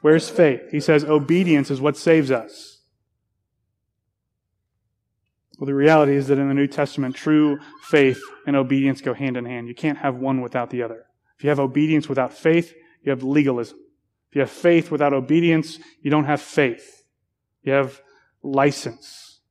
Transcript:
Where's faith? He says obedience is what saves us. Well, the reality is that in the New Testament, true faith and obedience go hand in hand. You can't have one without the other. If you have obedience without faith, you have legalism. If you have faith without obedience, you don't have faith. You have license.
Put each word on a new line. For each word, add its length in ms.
Where's 300
faith? 400
He 100
says 240
obedience 640
is 80
what 180
saves 340
us. 500
Well, 80
the 80
reality 420
is 120
that 100
in 100
the 60
New 120
Testament, 480
true 440
faith 360
and 100
obedience 460
go 100
hand 240
in 80
hand. 240
You 60
can't 240
have 180
one 240
without 300
the 120
other. 220
If 80
you 60
have 100
obedience 480
without 240
faith, 420
you 60
have 120
legalism. 560
If 60
you 40
have 100
faith 400
without 220
obedience, 640
you 100
don't 140
have 160
faith. 640
You 120
have 260
license. 1000